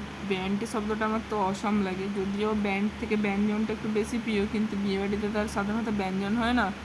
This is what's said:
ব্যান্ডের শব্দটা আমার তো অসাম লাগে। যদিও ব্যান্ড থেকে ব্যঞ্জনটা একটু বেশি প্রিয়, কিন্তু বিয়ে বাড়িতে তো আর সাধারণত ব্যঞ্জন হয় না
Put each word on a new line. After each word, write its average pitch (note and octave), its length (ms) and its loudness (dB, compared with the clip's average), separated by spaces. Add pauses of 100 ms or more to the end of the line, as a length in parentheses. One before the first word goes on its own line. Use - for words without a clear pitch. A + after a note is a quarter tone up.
(300)
ব্যান্ডের G3 440 0
শব্দটা G#3+ 320 0
আমার A3 240 0
তো A3 60 -2 (140)
অসাম G3+ 380 2
লাগে। F#3 180 -2 (120)
যদিও G3+ 460 0
ব্যান্ড G3+ 360 0
থেকে A3 160 0
ব্যঞ্জনটা G#3 580 2
একটু G#3+ 200 -4
বেশি G#3+ 240 0
প্রিয়, G#3+ 340 2
কিন্তু G#3+ 320 0
বিয়ে G3 160 0
বাড়িতে G3+ 340 0
তো G#3+ 60 2
আর G#3 80 0
সাধারণত G#3+ 420 0
ব্যঞ্জন G3 460 0
হয় A#3+ 180 2
না G#3+ 180 4 (140)